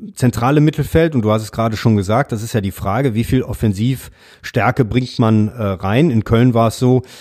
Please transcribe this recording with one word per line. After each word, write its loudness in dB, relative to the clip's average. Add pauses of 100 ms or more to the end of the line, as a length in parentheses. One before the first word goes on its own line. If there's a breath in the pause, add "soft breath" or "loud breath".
(160)
zentrale 0
Mittelfeld. 0
Und 0
du 2
hast 0
es -14
gerade -4
schon 2
gesagt, 0
das -6
ist -8
ja 0
die -4
Frage, -2
wie 0
viel 0
Offensivstärke -2
bringt -2
man, 4
äh, -10
rein? 0
In 0
Köln 2
war 4
es -6
so, 2 (180 loud breath)